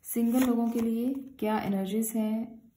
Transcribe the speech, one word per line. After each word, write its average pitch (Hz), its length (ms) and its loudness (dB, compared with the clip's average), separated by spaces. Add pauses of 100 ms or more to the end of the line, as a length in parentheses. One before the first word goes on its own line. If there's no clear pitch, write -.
सिंगल 233 400 2
लोगों 233 260 2
के 233 100 0
लिए 233 340 0 (260)
क्या 214 200 0
energies 202 560 -2
हैं। 220 460 -2 (160)